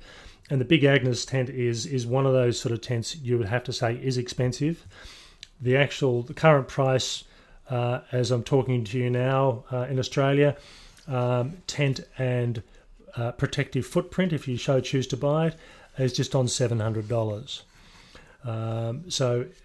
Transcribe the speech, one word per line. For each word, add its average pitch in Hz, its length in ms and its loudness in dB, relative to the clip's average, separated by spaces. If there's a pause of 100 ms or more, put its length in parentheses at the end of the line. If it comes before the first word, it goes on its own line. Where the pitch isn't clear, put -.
(500)
And 139 120 2
the 117 40 0
Big 156 180 4
Agnes 131 420 4
tent 131 240 -2
is, 120 360 -2
is 131 200 -2
one 135 200 2
of 131 80 4
those 120 260 2
sort 117 140 -2
of 113 80 -4
tents 117 340 -4
you 123 220 0
would 117 100 0
have 120 160 -2
to 127 100 -8
say 117 220 -2
is 131 220 -2
expensive. 127 680 -2 (760)
The 123 160 4
actual, 131 460 2
the 135 100 -12
current 147 340 6
price, - 560 0 (460)
uh, 123 320 -2 (100)
as 123 200 0
I'm 120 120 0
talking 127 400 2
to 117 160 -4
you 123 100 0
now, 127 600 2
uh, 127 180 -4
in 131 80 -2
Australia, 139 600 2 (500)
um, 123 500 -2 (100)
tent 139 340 -2 (160)
and, 120 440 -2 (540)
uh, 120 180 -4
protective 135 520 -2
footprint, 180 480 -2
if 139 140 -4
you 123 100 -4
so 131 240 2
choose 131 260 -2
to 131 100 -4
buy 147 300 0
it, 160 80 -2 (420)
is 131 160 2
just - 200 -2
on 131 140 2
seven 117 320 0
hundred 110 280 -2
dollars. 113 560 -4 (800)
Um, 113 680 -6
so 123 340 0 (200)